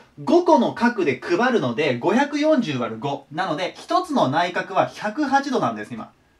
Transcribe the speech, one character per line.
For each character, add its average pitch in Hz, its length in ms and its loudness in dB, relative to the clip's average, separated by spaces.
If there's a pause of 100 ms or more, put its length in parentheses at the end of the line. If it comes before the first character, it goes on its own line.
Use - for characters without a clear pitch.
(240)
五 349 220 4
個 330 120 6
の 190 140 2
角 220 320 0
で 131 160 0
配 214 320 0
る 220 80 2
の 123 160 -2
で、 131 240 0
五 160 140 0
百 285 260 0
四 302 220 4
十 147 160 -4
割 113 160 -4
る 113 80 -10
五。 143 280 -6
な 165 160 -4
の 160 120 -4
で、 180 200 -4
一 359 260 -2
つ - 80 -8
の 180 180 2
内 170 240 0
角 - 200 -4
は - 140 2
百 220 380 -4
八 277 260 0
度 233 80 0
な 123 100 0
ん 107 60 -6
で 104 80 -10
す、 123 100 -12
今。 107 200 -14 (260)